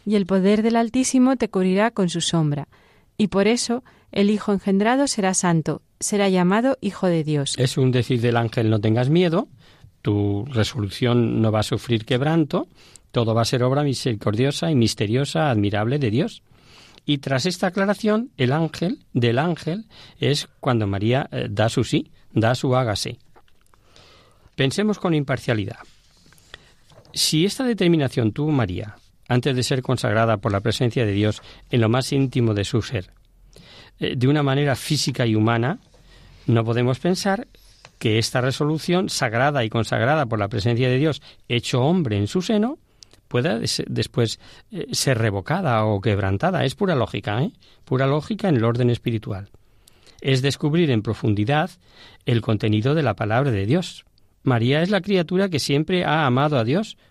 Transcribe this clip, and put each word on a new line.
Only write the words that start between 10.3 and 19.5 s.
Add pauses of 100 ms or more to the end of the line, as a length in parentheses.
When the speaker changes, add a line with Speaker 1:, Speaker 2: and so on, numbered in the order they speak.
Speaker 2:
resolución
no
va
a
sufrir
quebranto, (440)
todo
va
a
ser
obra
misericordiosa
y
misteriosa,
admirable
de
Dios". (640)
Y
tras
esta
aclaración,
el
ángel,
del
ángel, (340)